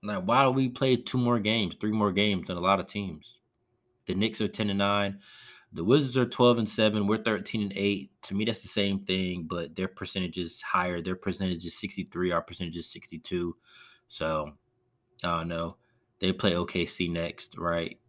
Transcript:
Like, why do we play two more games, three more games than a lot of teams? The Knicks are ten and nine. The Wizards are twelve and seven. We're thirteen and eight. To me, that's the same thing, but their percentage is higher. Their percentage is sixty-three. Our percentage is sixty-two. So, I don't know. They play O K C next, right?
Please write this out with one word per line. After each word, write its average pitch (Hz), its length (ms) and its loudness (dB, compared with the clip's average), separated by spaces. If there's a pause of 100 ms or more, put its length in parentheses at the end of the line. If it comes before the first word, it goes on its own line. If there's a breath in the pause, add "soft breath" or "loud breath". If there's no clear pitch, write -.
Like, 101 220 -4
why 117 200 6
do 131 60 6
we 135 180 2
play 131 280 2
two 120 220 -2
more 120 200 4
games, 107 420 0
three 107 120 0
more 104 180 4
games 98 380 2
than 90 80 -4
a 87 40 -4
lot 95 200 4
of 90 60 -4
teams? 95 520 -8 (680)
The 92 80 -2
Knicks 107 260 0
are 104 80 0
ten 104 200 -2
and 98 100 0
nine. 101 420 2 (540 loud breath)
The 82 100 -4
Wizards 131 340 4
are 123 80 4
twelve 120 320 6
and 107 100 0
seven. 107 380 2
We're 107 160 2
thirteen 107 400 -2
and 98 140 -4
eight. 101 340 0 (120)
To - 120 -8
me, 104 100 0
that's 113 180 -4
the - 60 -12
same 98 380 0
thing, 90 420 -2
but 82 260 -6
their 92 140 -2
percentage 92 480 -6
is 87 240 -6
higher. 90 400 0
Their 92 160 -2
percentage 90 480 -2
is 85 140 -8
sixty-three. 90 520 -2
Our 85 120 2
percentage 85 340 -8
is 82 140 -10
sixty-two. - 680 -6 (520 loud breath)
So, 78 420 -4 (760)
I 85 140 0
don't 82 100 -4
know. 85 300 -4 (400)
They 95 140 2
play 92 240 2
O 87 100 0
K 87 180 0
C 87 240 -2
next, 85 480 -6
right? 85 420 -2 (100)